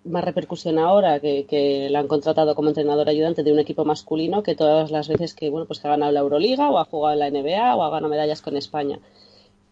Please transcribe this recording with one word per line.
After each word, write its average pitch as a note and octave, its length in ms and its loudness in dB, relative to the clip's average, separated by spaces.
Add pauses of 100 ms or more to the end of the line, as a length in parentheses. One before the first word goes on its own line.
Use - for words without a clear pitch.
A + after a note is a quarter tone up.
más F3 200 -4
repercusión E3 540 -4
ahora E3+ 420 4
que, C#3+ 260 -2
que C#3 440 0
la C#3+ 100 2
han C#3+ 80 -2
contratado D3+ 460 2
como D3+ 160 0
entrenadora D3 400 0
ayudante D#3 320 0
de D3 100 2
un D3+ 80 4
equipo D3+ 240 0
masculino D#3+ 600 -2
que F3 100 -2
todas D#3 380 2
las D3+ 160 -2
veces D#3 260 -2
que, D#3 160 -6
bueno, D#3+ 160 -4
pues D3 140 -10
que - 80 -8
ha D3 40 0
ganado D3 200 2
la C#3+ 80 2
Euroliga G3+ 500 2
o B3 80 2
ha D#3+ 80 0
jugado D3+ 280 -2
en D3 60 0
la C#3+ 80 0
N C#3+ 140 -2
B D#3 140 -2
A A#3+ 200 2
o F#3 60 0
ha D#3 80 0
ganado D#3 220 -4
medallas D3+ 320 -2
con C#3+ 120 -6
España. C#3+ 440 -6 (720)